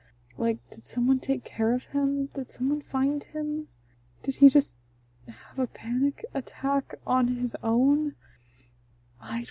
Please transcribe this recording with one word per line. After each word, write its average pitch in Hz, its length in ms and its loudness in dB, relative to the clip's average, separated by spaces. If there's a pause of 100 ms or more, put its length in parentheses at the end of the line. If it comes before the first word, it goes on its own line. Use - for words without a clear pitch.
(380)
Like, 226 200 0 (120)
did - 160 -14
someone 254 340 0
take 262 240 -2
care 220 300 -2
of 254 120 -2
him? 277 480 -2
Did 262 180 -8
someone 285 300 -2
find 277 420 -2
him? 302 440 -6 (560)
Did - 140 -4
he 277 120 10
just - 280 2 (500)
have 233 320 -12
a 254 80 0
panic 254 640 -2
attack 269 640 -4 (100)
on 247 320 2
his 240 240 -4
own? 277 540 2 (1040)
Why, 233 320 -6